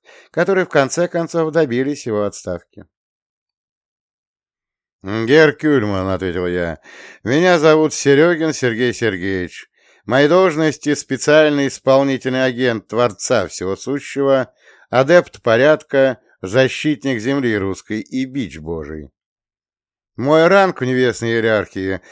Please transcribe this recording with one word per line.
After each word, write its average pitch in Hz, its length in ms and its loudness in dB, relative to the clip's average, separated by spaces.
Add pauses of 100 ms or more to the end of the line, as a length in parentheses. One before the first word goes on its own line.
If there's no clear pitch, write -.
(300)
которые 180 360 0
в - 20 -10
конце 156 400 -2
концов 165 440 -4
добились 135 540 -2
его 104 180 -2
отставки. 90 600 -10 (2250)
«Герр 117 500 2
Кюльман», — 104 580 0
ответил 90 360 -4
я, — 87 340 -4 (420)
меня 170 360 2
зовут 156 360 4
Серёгин 156 580 2
Сергей 120 400 -2
Сергеевич. 95 800 -6 (340)
Мои 131 220 2
должности — 156 680 0
специальный 147 720 2
исполнительный 135 760 0
агент 123 440 -2
Творца 110 580 0
Всего 92 300 -6
Сущего, 135 760 -2 (380)
адепт 160 500 2
порядка, 135 800 2 (240)
защитник 131 800 -2
земли 123 360 -2
русской 98 440 -6
и 131 240 -6
бич 123 340 -8
Божий. 78 520 -10 (1080)
Мой 156 320 4
ранг 196 320 2
в 127 40 -4
небесной 123 500 0
иерархии — 98 680 -2 (120)